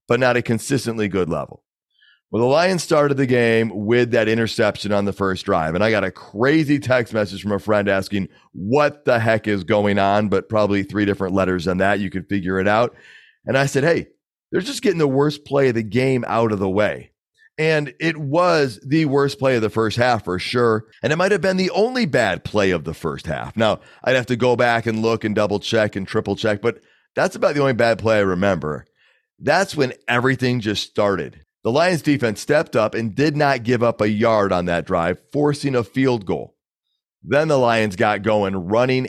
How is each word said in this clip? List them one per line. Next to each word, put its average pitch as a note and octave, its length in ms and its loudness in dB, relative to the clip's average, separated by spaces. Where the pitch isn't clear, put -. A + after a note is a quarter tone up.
but A#2+ 120 2
not B2 180 2
a A#2+ 40 2
consistently A2+ 640 -4
good F2+ 220 -2
level. D2 340 -8
Well, A2 100 -2
the B2 80 2
Lions F3 320 2
started D3 360 2
the C3+ 100 0
game A#2 420 2
with A#2+ 240 2
that A2+ 180 2
interception A2 640 -2
on G2+ 140 0
the G2+ 80 -4
first F#2+ 320 -4
drive. D#2+ 300 0
And F#2 80 0
I A2+ 80 2
got G#2 120 0
a F#2 60 -4
crazy C#3 680 0
text B2 340 -2
message G2 300 -4
from G2+ 80 -4
a G2+ 80 -2
friend G#2 280 0
asking F#2+ 420 -2
what D3 520 -2
the B2 140 2
heck A2+ 280 0
is G2+ 160 -2
going G#2 360 2
on, G2+ 300 2
but F#2+ 200 -2
probably G2+ 320 2
three G2 240 -2
different G2 300 0
letters F#2 300 0
than F2+ 120 0
that. G2 220 0
You G2 100 -6
could F#2 180 -8
figure F#2+ 320 -2
it F#2+ 80 0
out. A2+ 280 2
And B2+ 100 -2
I C#3 120 2
said, C3+ 160 -2
"Hey, D#3 240 0
they're F3+ 100 -2
just B3 200 -10
getting F#3+ 160 2
the D#3 100 2
worst C#3+ 380 -2
play C#3 240 2
of A#2 60 0
the A#2 80 -2
game B2 440 0
out A2+ 240 0
of G#2+ 60 0
the F#2+ 120 -2
way." F#2 400 -2
And D#3 420 -2
it D#3+ 180 -2
was D3+ 640 0
the D#3 220 0
worst C#3 320 0
play C3+ 180 2
of A#2 60 0
the G#2+ 80 0
first A2 260 -2
half A#2+ 280 2
for F2+ 160 -4
sure. A2+ 460 0
And B2 100 0
it D#3+ 40 0
might F#3+ 160 0
have G3 80 0
been F#3 160 0
the F#3 140 0
only A#3 360 0
bad A2+ 360 0
play G2 280 0
of E2 140 -2
the E2 80 -6
first D2 340 -8
half. C2 280 -8
Now, G#2+ 260 0
I'd B2+ 120 2
have B2+ 120 0
to B2+ 80 -2
go B2 200 2
back A#2 320 2
and A2 160 -2
look A2+ 200 0
and G#2 120 -2
double G#2 240 0
check G#2+ 360 -2
and G2 120 -8
triple G#2 280 -4
check, G#2 260 -2
but A2+ 180 -2
that's F3 220 -2
about F3 180 0
the C#3+ 80 0
only C#3 120 2
bad A#2 260 2
play A2 180 2
I G#2 40 4
remember. F2+ 640 -2
That's F3 380 0
when C3 180 -2
everything B2 520 0
just G#2 300 -4
started. F#2+ 560 -2
The - 80 -2
Lions E3 300 2
defense B2 380 0
stepped D3+ 360 0
up A2 200 0
and A2+ 180 -4
did C#3+ 240 0
not C#3 240 2
give A#2 220 0
up A#2 180 0
a G#2+ 80 2
yard G#2+ 420 2
on F2+ 140 0
that E2+ 220 -2
drive, F2 340 -2
forcing C#3+ 440 -2
a A#2+ 80 0
field B2 420 0
goal. E2 300 -6
Then D3 260 0
the C#3+ 100 4
Lions A2+ 360 2
got G#2 280 0
going, G#2 320 0
running A#2+ 540 0